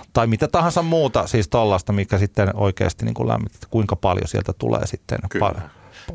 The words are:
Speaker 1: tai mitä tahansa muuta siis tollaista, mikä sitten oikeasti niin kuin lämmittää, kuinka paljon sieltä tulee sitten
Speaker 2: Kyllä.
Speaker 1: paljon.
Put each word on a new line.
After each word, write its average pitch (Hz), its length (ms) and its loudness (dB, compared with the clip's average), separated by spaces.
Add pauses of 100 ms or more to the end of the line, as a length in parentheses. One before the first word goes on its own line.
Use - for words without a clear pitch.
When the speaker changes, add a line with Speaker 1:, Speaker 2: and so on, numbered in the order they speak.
(120)
Speaker 1:
tai 117 140 2
mitä 113 220 2
tahansa 170 340 2
muuta 160 440 2
siis 110 220 0
tollaista, 107 440 2
mikä 101 260 2
sitten 98 380 0
oikeasti 98 480 0
niin 113 100 -2
kuin 117 140 -2
lämmittää, 113 420 -4
kuinka 107 260 0
paljon 95 320 0
sieltä 98 240 -4
tulee - 340 -2
sitten - 320 -8 (120)
Speaker 2:
Kyllä. 101 160 0
Speaker 1:
paljon. 85 240 -6 (440)